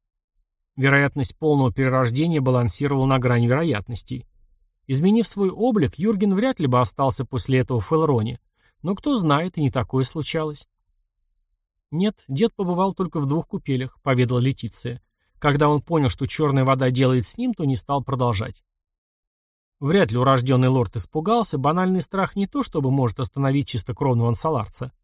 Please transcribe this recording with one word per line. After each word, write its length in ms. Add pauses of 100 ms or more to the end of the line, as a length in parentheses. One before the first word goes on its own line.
(760)
Вероятность 640
полного 340
перерождения 680
балансировала 640
на 120
грани 300
вероятностей. 800 (640)
Изменив 400
свой 220
облик, 460
Юрген 400
вряд 240
ли 80
бы 120
остался 460
после 340
этого 200
в 60
Фелроне. 540 (420)
Но 120
кто 220
знает, 420
и 40
не 100
такое 320
случалось. 640 (1200)
"Нет, 360
дед 260
побывал 400
только 260
в 60
двух 220
купелях", — 560
поведала 360
Летиция. 600 (380)
"Когда 300
он 120
понял, 280
что 180
черная 380
вода 260
делает 340
с 120
ним, 160
то 100
не 120
стал 280
продолжать". 640 (1120)
Вряд 320
ли 60
урожденный 520
лорд 260
испугался, 600
банальный 440
страх 340
не 120
то 160
чтобы 280
может 280
остановить 480
чистокровного 600
ансаларца. 640 (100)